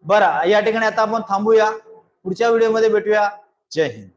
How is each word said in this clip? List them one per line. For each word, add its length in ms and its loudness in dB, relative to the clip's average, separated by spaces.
बरं, 440 2
या 120 4
ठिकाणी 260 -2
आता 160 -2
आपण 260 -2
थांबूया, 420 2
पुढच्या 240 -2
व्हिडिओमध्ये 400 2
भेटूया. 400 0
जय 120 0
हिंद. 320 -10